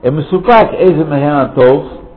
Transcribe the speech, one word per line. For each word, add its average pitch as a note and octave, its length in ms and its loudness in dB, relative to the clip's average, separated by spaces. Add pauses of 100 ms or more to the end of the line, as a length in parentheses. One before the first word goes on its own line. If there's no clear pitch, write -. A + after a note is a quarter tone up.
Эмисупак F3+ 680 0
эйзе E3 300 0
мегена C#3+ 520 -2
тов B2+ 300 2 (320)